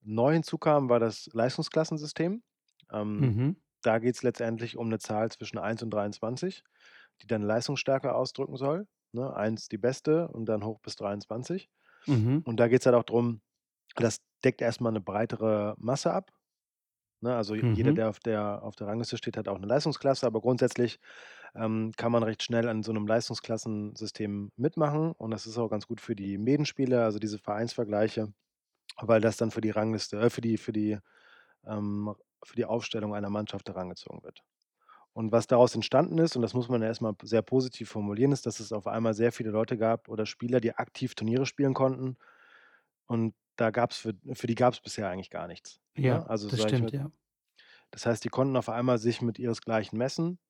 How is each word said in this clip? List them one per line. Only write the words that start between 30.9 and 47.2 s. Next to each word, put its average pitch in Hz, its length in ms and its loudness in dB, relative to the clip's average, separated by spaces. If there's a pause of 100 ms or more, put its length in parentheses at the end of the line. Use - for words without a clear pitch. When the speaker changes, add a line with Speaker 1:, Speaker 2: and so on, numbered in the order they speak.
Speaker 1:
ähm, 104 480 -4 (300)
für - 120 -18
die 117 100 0
Aufstellung 107 480 -2
einer 101 160 -4
Mannschaft 104 380 -4
herangezogen 92 560 -10
wird. - 180 -20 (720)
Und 113 180 -2
was 113 160 6
daraus 123 260 8
entstanden 147 440 2
ist, 165 180 4
und 123 60 2
das 113 120 0
muss 123 160 0
man 120 120 2
ja 110 60 2
erstmal 113 340 -2
sehr 107 200 2
positiv 127 480 -2
formulieren, 107 420 2
ist, - 140 -4
dass 117 140 -6
es 107 120 -10
auf 104 160 -6
einmal 113 260 0
sehr 117 180 4
viele 110 180 -6
Leute 110 280 0
gab 113 300 0
oder 110 180 -4
Spieler, 120 340 0
die 113 160 0
aktiv - 400 -6
Turniere 123 300 0
spielen 135 280 0
konnten. 131 420 0 (920)
Und 113 280 0 (220)
da 113 140 2
gab's 117 280 0
für, 110 160 -4 (200)
für - 120 -8
die 117 100 2
gab's 123 240 4
bisher 110 300 -6
eigentlich 92 200 -8
gar 82 180 -8
nichts, - 320 -18 (240)
ne? 127 200 2
Speaker 2:
Ja, - 40 -16
Speaker 1:
Also, 104 220 -2
Speaker 2:
das 120 100 0
Speaker 1:
sag 107 100 2
ich 127 80 4
Speaker 2:
stimmt, 117 40 4
Speaker 1:
mal, 117 100 -2
Speaker 2:
ja. 139 180 -6 (800)